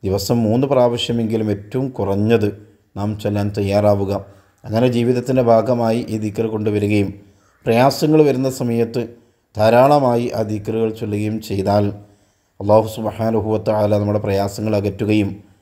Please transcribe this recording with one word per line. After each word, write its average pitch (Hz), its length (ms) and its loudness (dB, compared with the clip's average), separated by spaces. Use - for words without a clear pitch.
ദിവസം 98 340 -2
മൂന്ന് 120 240 2
പ്രാവശ്യമെങ്കിലും 117 840 0
ഏറ്റവും 127 320 -6
കുറഞ്ഞത് 104 520 0
നാം 101 120 -4
ചൊല്ലാൻ 104 260 -2
തയ്യാറാവുക. 101 540 0
അങ്ങനെ 113 240 0
ജീവിതത്തിൻ്റെ 123 540 0
ഭാഗമായി 113 500 2
ഈ 110 120 -4
ദിക്ർ 107 280 -4
കൊണ്ടുവരികയും 104 560 0
പ്രയാസങ്ങൾ 143 640 2
വരുന്ന 131 320 0
സമയത്ത് 117 440 -2
ധാരാളമായി 123 720 4
ആ 113 140 -2
ദിക്റുകൾ 110 480 -4
ചൊല്ലുകയും 107 360 -4
ചെയ്താൽ 101 380 0
അല്ലാഹു 107 280 4
സുബ്ഹാനഹു 110 580 -2
വ - 20 -2
തആല 104 200 2
നമ്മുടെ 104 260 0
പ്രയാസങ്ങൾ 101 540 -2
അകറ്റുകയും 104 480 0